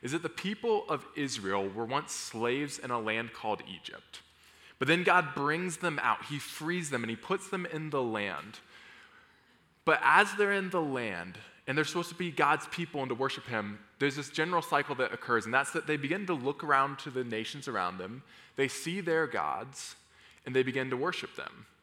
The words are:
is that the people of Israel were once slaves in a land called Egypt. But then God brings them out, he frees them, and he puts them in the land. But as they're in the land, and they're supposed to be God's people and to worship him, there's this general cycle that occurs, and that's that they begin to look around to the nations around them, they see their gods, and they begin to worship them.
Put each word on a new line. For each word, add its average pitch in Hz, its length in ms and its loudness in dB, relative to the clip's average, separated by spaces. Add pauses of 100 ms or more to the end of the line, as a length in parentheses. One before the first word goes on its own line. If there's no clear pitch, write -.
is 123 100 -4
that 165 120 -2
the 165 40 -4
people 208 600 0
of 147 260 -2
Israel 101 540 0
were 107 160 -4
once 135 260 -4
slaves 127 680 -2
in 127 100 -8
a 120 100 2
land 113 320 0
called 107 360 -2
Egypt. - 540 -14 (560)
But 135 120 0
then 170 160 4
God 175 280 6
brings 160 440 0
them 160 220 -2
out, 113 260 2
he 147 120 -4
frees 160 520 -4
them, 127 120 0
and 113 80 -4
he 113 60 -2
puts 190 320 -2
them 180 180 -4
in 156 260 -6
the 139 120 2
land. 101 560 -2 (1300)
But 156 180 6
as 196 320 8
they're 202 160 4
in 190 180 0
the 180 120 2
land, 101 580 -4 (260)
and 135 120 0
they're 156 80 4
supposed 170 240 -2
to 170 60 -12
be 180 140 -4
God's 147 380 4
people 156 320 -4
and 131 80 -2
to 123 80 0
worship 131 300 -2
him, 107 340 -2 (200)
there's 139 180 2
this 143 120 -6
general 170 320 2
cycle 143 340 2
that 123 180 0
occurs, 117 320 2
and 110 80 -2
that's 135 180 4
that 160 160 -4
they 151 80 4
begin 160 300 -2
to 180 80 0
look 139 280 -2
around 139 380 2
to - 100 -8
the 127 140 -2
nations 117 460 -4
around 92 300 -2
them, 107 220 -8 (360)
they 185 100 4
see 175 320 -4
their 165 280 2
gods, 92 680 -4 (500)
and 127 80 -6
they 131 80 6
begin 131 280 0
to 131 80 0
worship 170 380 -2
them. - 320 -12 (160)